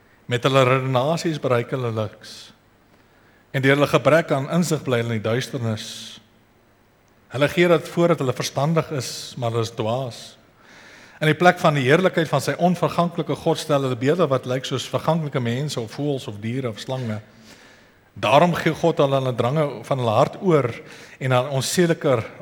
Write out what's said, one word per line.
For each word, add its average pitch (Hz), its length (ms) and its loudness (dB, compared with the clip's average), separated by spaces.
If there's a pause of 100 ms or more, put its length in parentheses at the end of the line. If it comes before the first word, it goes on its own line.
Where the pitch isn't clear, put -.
(260)
Met 120 160 -2
hulle 135 220 4
redenasies 135 760 0
bereik 120 300 0
hulle 127 220 -4
niks. - 600 -8 (1040)
En 131 60 -2
deur 139 160 6
hulle 143 100 2
gebrek 143 480 2
aan 139 220 -4
insig 156 260 0
bly 123 160 0
hulle 117 160 -2
in 104 60 -4
die 110 80 -2
duisternis. 117 560 -4 (1500)
Hulle 143 160 0
gee 175 200 2
dat 165 200 2
voor 170 240 2
dat 151 80 -2
hulle 127 160 0
verstandig 143 540 -2
is, - 460 -8
maar 117 180 -2
hulle 117 100 0
is 110 120 -8
dwaas. 120 440 -4 (1040)
In 151 60 4
die 151 80 2
plek 180 240 6
van 151 160 4
die 127 80 0
heerlikheid 170 420 4
van 139 160 0
sy 143 160 -2
onverganklike 165 800 0
God 156 200 0
stel 139 260 0
hulle 127 100 -2
beelde 147 320 2
wat 131 200 0
lyk 131 200 -4
soos 131 240 -6
verganklike 151 480 -2
mense 127 400 -4
of 110 160 -8
voëls 143 320 -4
of 104 140 -10
diere 123 260 -4
of 110 140 -10
slange. 117 400 -6 (1000)
Daarom 143 360 6
gee 160 200 -2
God 165 240 2
hulle 135 160 2
aan 131 120 0
'n 123 80 -2
drange 123 480 -2
van 135 140 -2
hulle 113 200 0
hart - 240 4
oor 151 260 2 (500)
en 131 140 -2
aan 127 160 2
onsedelike 143 720 0 (200)